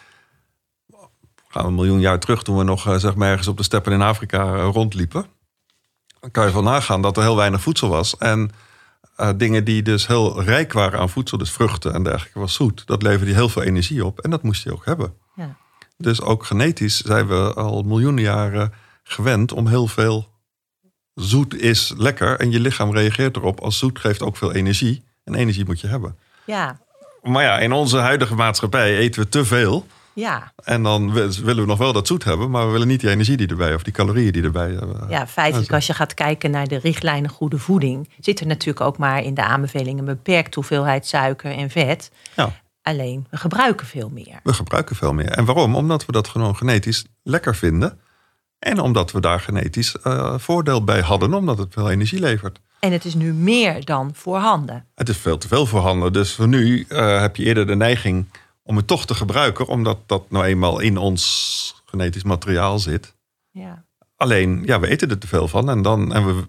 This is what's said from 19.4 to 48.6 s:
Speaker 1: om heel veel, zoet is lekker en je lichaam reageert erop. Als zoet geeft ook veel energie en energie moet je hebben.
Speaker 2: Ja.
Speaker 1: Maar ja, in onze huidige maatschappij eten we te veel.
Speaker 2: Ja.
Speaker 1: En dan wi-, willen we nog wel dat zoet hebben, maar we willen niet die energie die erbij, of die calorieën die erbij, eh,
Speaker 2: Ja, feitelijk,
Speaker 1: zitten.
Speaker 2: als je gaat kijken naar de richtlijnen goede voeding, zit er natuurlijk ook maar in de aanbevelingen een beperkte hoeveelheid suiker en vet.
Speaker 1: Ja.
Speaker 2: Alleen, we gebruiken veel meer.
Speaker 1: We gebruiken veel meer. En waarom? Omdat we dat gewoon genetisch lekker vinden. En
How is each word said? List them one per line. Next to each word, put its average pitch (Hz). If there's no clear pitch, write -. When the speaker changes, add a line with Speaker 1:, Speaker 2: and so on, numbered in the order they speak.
Speaker 1:
om 117
heel 120
veel, 110
zoet 127
is 113
lekker 127
en 120
je 117
lichaam 117
reageert 107
erop. 95
Als -
zoet 127
geeft 104
ook 104
veel 92
energie 98
en 107
energie 107
moet 92
je -
hebben. 98
Speaker 2:
Ja. 165
Speaker 1:
Maar 127
ja, 113
in 117
onze 135
huidige 123
maatschappij 110
eten 113
we 104
te 147
veel. 120
Speaker 2:
Ja. 208
Speaker 1:
En 117
dan 104
wi-, 101
willen 113
we 101
nog 101
wel 131
dat 101
zoet 180
hebben, 101
maar 120
we 110
willen 117
niet 131
die 107
energie 107
die 107
erbij, 85
of 82
die -
calorieën 104
die 87
erbij, 85
eh, 92
Speaker 2:
Ja, 131
feitelijk, 151
Speaker 1:
zitten. 117
Speaker 2:
als 151
je 156
gaat -
kijken 151
naar 143
de 139
richtlijnen 147
goede 151
voeding, 139
zit 202
er 156
natuurlijk 156
ook 139
maar 135
in 139
de 135
aanbevelingen 135
een 135
beperkte 160
hoeveelheid 139
suiker 135
en 139
vet. 147
Speaker 1:
Ja. 110
Speaker 2:
Alleen, 135
we 156
gebruiken 196
veel 113
meer. -
Speaker 1:
We 135
gebruiken -
veel 73
meer. 76
En 117
waarom? 127
Omdat 151
we -
dat 110
gewoon 107
genetisch 113
lekker 131
vinden. 87
En -